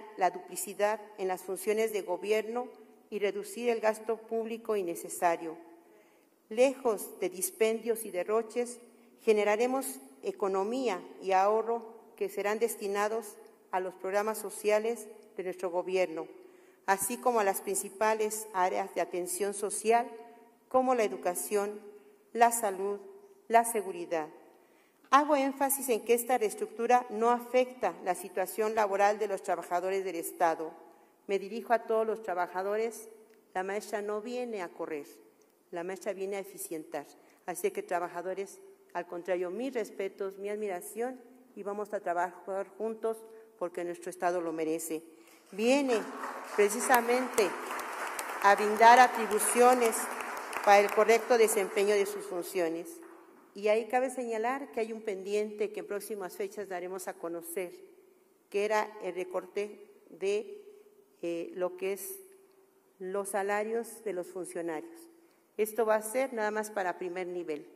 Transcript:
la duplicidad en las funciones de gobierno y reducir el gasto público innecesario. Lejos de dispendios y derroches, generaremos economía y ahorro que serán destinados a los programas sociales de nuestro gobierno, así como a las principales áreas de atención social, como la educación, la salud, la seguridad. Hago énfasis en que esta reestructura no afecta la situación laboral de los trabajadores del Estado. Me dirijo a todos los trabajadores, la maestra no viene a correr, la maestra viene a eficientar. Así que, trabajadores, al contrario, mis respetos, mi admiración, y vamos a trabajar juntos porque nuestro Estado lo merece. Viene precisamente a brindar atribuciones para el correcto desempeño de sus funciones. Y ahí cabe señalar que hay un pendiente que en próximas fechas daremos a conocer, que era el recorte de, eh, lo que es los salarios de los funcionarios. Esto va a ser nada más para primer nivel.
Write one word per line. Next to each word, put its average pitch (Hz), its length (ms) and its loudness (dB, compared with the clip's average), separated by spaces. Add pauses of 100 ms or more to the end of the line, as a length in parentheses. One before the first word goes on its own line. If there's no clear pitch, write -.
(180)
la 180 140 2
duplicidad 202 680 -2 (200)
en 190 80 -2
las 185 160 -4
funciones 214 500 0
de 196 80 -2
gobierno 214 680 -2 (440)
y 208 80 -4
reducir 202 500 -2
el 226 100 2
gasto 214 380 0
público 226 580 -4
innecesario. 170 800 -2 (920)
Lejos 240 720 2
de 185 100 0
dispendios 220 760 0
y 214 60 -10
derroches, 226 680 -2 (420)
generaremos 226 760 2 (240)
economía 202 760 -2 (220)
y 190 120 0
ahorro 220 500 2 (320)
que 196 140 -4
serán 202 280 -2
destinados 214 800 -2 (320)
a 190 100 0
los 185 140 -4
programas 208 460 -2
sociales 214 680 0 (300)
de 190 60 -4
nuestro 185 260 -4
gobierno, 175 580 0 (600)
así 196 300 0
como 240 240 2
a - 20 4
las 196 180 2
principales 214 920 -2
áreas 196 420 0
de 185 60 2
atención 180 520 -2
social, 220 560 2 (580)
como 254 280 4
la 233 80 4
educación, 202 760 -2 (540)
la 233 180 6
salud, 202 480 -2 (480)
la 233 180 6
seguridad. 175 640 -4 (840)
Hago 294 220 6
énfasis 269 540 0
en 208 160 0
que 233 80 4
esta 240 240 2
reestructura 233 720 0
no 226 220 2
afecta 240 640 0 (120)
la 180 100 0
situación 202 600 -2
laboral 202 440 4
de 214 80 0
los 190 160 -4
trabajadores 180 640 -2
del 180 100 -6
Estado. 165 560 0 (560)
Me 196 100 0
dirijo 214 360 -4
a 220 100 2
todos 220 240 2
los 214 160 -4
trabajadores, 190 840 -4 (440)
la 185 80 -2
maestra 208 400 -6
no 208 200 -4
viene 240 400 -6
a 170 80 -6
correr, 156 360 -8 (640)
la 170 120 -6
maestra 190 300 -6
viene 196 240 -6
a - 20 -6
eficientar. 170 680 -10 (400)
Así 185 260 -2
que, 196 120 -6
trabajadores, 175 760 -6 (320)
al 175 120 -4
contrario, 180 440 -2
mis 240 240 -4
respetos, 196 640 -6
mi 196 100 -8
admiración, 214 720 -6 (380)
y 202 60 -8
vamos 202 300 -6
a 202 60 -2
trabajar 185 800 -4
juntos 220 400 -4 (420)
porque 175 240 -4
nuestro 170 260 -8
Estado 175 300 0
lo 165 140 -2
merece. 160 500 -2 (480)
Viene 240 480 4 (560)
precisamente 233 920 4 (920)
a 202 120 10
brindar 214 420 10
atribuciones 240 1000 6 (640)
para 202 160 10
el 202 100 6
correcto 226 480 6
desempeño 208 580 4
de 196 100 4
sus 196 200 -6
funciones. 170 640 -2 (640)
Y 202 140 -2
ahí 220 200 4
cabe 254 220 0
señalar 254 600 -4
que - 80 -6
hay 226 140 -4
un 220 80 -8
pendiente 208 720 -4
que 190 80 -8
en - 60 -10
próximas 202 500 -6
fechas 202 320 -8
daremos 185 380 -8
a 185 80 -6
conocer, 170 580 -8 (760)
que 202 140 0
era 214 260 0 (120)
el 185 120 -6
recorte 185 760 -6 (200)
de, 196 540 -4 (580)
eh, 170 340 -4
lo 180 200 -2
que 190 180 -4
es - 260 -10 (800)
los 196 300 -4
salarios 214 760 -2
de 196 80 -2
los 175 140 -4
funcionarios. 170 840 -8 (480)
Esto 214 280 0
va 214 100 4
a 214 60 2
ser 254 320 -2
nada 214 160 0
más 214 220 -2
para 185 260 -2
primer 180 300 -6
nivel. 160 480 -6